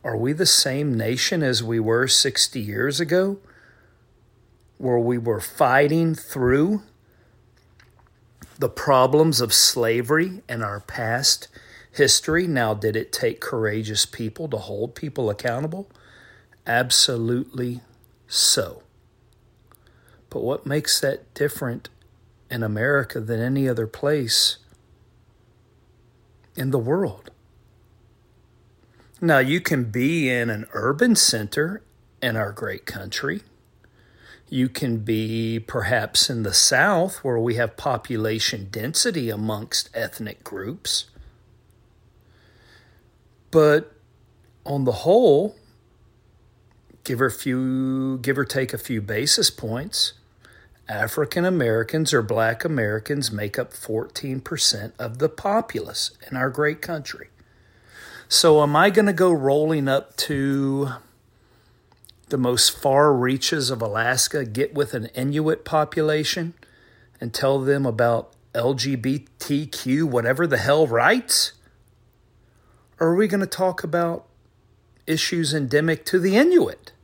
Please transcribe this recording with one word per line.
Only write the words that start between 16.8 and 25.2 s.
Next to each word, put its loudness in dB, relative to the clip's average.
so. 0
But -6
what -4
makes 0
that -4
different -4
in -4
America 0
than -4
any 0
other 0
place 0